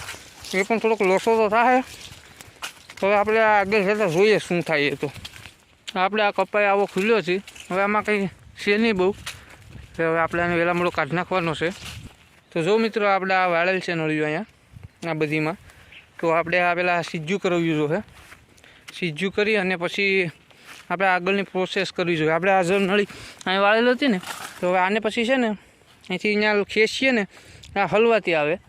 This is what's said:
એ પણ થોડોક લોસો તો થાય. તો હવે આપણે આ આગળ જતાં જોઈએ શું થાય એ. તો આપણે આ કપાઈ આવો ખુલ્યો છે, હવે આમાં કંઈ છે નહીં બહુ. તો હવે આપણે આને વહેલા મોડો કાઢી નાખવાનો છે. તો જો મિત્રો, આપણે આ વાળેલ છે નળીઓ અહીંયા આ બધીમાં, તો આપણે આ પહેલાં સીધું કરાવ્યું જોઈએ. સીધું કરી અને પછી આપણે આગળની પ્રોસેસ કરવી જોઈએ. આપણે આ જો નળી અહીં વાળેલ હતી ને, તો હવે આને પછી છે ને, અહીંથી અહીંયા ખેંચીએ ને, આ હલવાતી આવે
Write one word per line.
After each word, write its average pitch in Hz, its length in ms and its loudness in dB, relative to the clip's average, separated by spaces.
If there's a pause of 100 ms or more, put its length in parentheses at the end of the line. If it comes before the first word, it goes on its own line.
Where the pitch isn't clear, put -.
(540)
એ 190 100 2
પણ 220 160 0
થોડોક 220 220 0
લોસો 190 340 2
તો 220 140 2
થાય. 240 340 4 (1160)
તો 190 80 0
હવે 202 80 4
આપણે 208 240 2
આ 214 200 4
આગળ 196 240 2
જતાં 208 320 0
જોઈએ 202 240 4
શું 175 240 -2
થાય 147 300 0
એ. - 20 -6
તો 139 160 -6 (840)
આપણે 202 280 0
આ 208 80 2
કપાઈ 202 400 0
આવો 202 160 2
ખુલ્યો 208 340 0
છે, 175 140 -2 (340)
હવે 185 120 0
આમાં 202 220 0
કંઈ 202 260 -2 (340)
છે 202 140 2
નહીં 226 180 2
બહુ. 185 160 2 (840)
તો - 80 -6
હવે 165 160 0
આપણે 165 240 0
આને 175 120 0
વહેલા 170 180 2
મોડો 175 180 0
કાઢી 156 240 -4
નાખવાનો 175 400 -2
છે. 160 140 -2 (800)
તો 165 120 -2
જો 196 140 2
મિત્રો, 214 300 0
આપણે 190 280 0
આ 185 160 2
વાળેલ 180 300 2
છે 180 140 -6
નળીઓ 156 300 -2
અહીંયા - 840 -8
આ 160 80 -2
બધીમાં, 156 380 -2 (600)
તો 170 140 0
આપણે 165 280 0
આ 175 160 2
પહેલાં 175 280 0
સીધું 170 360 -4
કરાવ્યું 170 400 0
જોઈએ. 151 220 0 (920)
સીધું 175 380 -4
કરી 208 260 0
અને 185 200 0
પછી 185 540 0 (580)
આપણે 180 180 0
આગળની 185 360 2
પ્રોસેસ 185 480 -2
કરવી 175 260 0
જોઈએ. 156 140 2
આપણે 170 200 2
આ 190 120 4
જો 185 160 2
નળી 196 280 2 (380)
અહીં 190 160 0
વાળેલ 226 340 4
હતી 285 120 -2
ને, 202 120 2 (400)
તો 180 100 0
હવે 185 100 2
આને 196 200 2
પછી 220 280 -2
છે 262 100 2
ને, 240 120 2 (580)
અહીંથી 190 240 -2
અહીંયા 208 320 2
ખેંચીએ 220 480 0
ને, 214 160 0 (480)
આ 196 160 0
હલવાતી 214 440 2
આવે 151 200 0 (140)